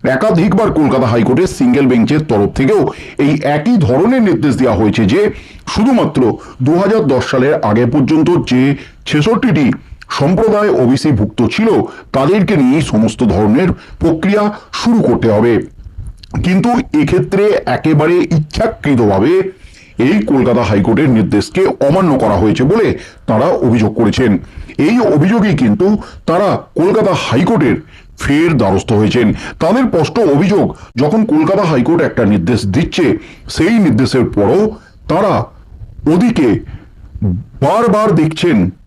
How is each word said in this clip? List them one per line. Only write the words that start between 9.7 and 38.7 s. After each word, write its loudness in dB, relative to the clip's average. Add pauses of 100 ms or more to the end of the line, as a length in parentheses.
সম্প্রদায় 0 (100)
ওবিসি 0 (100)
ভুক্ত -4 (140)
ছিল, 0 (480)
তাদেরকে 0
নিয়েই 2
সমস্ত -2 (120)
ধরনের 2 (320)
প্রক্রিয়া 0 (380)
শুরু 2
করতে 0
হবে। 2 (920)
কিন্তু 2 (320)
এক্ষেত্রে 0 (320)
একেবারে 0 (220)
ইচ্ছাকৃতভাবে 0 (760)
এই 2 (160)
কলকাতা 0
হাইকোর্টের 0
নির্দেশকে 0 (260)
অমান্য 2 (120)
করা 0
হয়েছে 0
বলে 2 (420)
তারা 0 (180)
অভিযোগ 2
করেছেন। 0 (460)
এই 2 (200)
অভিযোগেই 2
কিন্তু 0 (380)
তারা 0 (260)
কলকাতা 0
হাইকোর্টের 0 (440)
ফের 0
দ্বারস্থ 0
হয়েছেন। 2 (320)
তাদের 0
স্পষ্ট -2 (180)
অভিযোগ, 2 (320)
যখন 0
কলকাতা 0
হাইকোর্ট 0
একটা -2
নির্দেশ 0 (140)
দিচ্ছে, 0 (460)
সেই 0
নির্দেশের 2
পরও 2 (460)
তারা 0 (720)
ওদিকে 2 (1120)
বারবার 2
দেখছেন 0 (300)